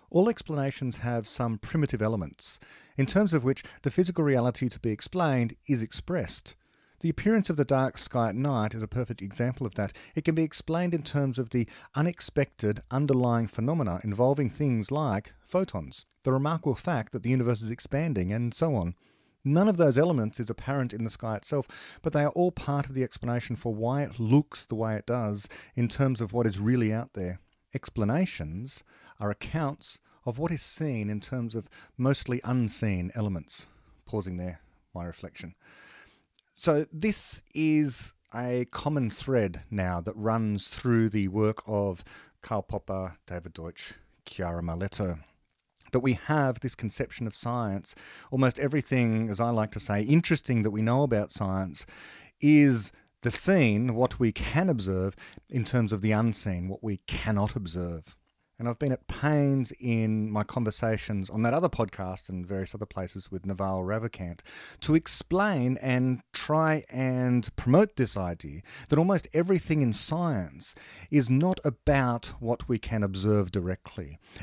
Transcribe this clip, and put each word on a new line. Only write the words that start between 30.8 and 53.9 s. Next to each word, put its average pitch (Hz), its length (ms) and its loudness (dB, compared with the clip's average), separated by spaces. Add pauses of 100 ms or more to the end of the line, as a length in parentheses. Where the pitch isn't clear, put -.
in 104 100 -4
terms 117 340 -6
of 113 140 -6 (300)
mostly 127 460 0
unseen 104 680 0
elements." 98 520 -6 (400)
Pausing 92 320 -6
there, 90 220 -8 (340)
my 87 100 -8
reflection. 85 500 -14 (1040)
So 151 360 2
this 185 500 -2 (100)
is 151 600 0 (200)
a 123 380 -4
common 139 400 -2
thread 104 640 0
now 90 280 0
that 90 140 -6
runs 107 540 -2
through 113 400 4
the 104 180 0
work 107 400 0
of 101 380 -2 (380)
Karl 104 200 -4
Popper, 95 540 -6 (100)
David 85 280 -10
Deutsch, - 400 -12 (300)
Chiara 85 380 -6
Marletto, 85 640 -4 (640)
that 127 80 2
we 127 140 2
have 135 480 0
this 127 160 -6
conception 117 500 -6
of 107 80 -6
science. 113 640 -4 (340)
Almost 131 300 2
everything, 120 720 2
as 101 100 -2
I 117 100 2
like 110 220 0
to 104 80 -8
say, 104 220 0
interesting 135 600 2
that 107 80 2
we 104 100 -2
know 120 220 2
about 113 300 0
science 95 540 -4 (540)
is 143 520 6 (300)
the 120 100 0
seen, 120 640 4